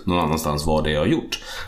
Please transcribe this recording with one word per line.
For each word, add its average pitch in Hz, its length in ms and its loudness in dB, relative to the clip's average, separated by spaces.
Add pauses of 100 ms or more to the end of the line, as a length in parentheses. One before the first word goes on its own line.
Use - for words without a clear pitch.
någon 90 120 2
annanstans 78 480 0
vad 78 180 2
det 76 60 0
är 78 40 2
jag 76 60 2
har - 60 2
gjort. - 340 0 (280)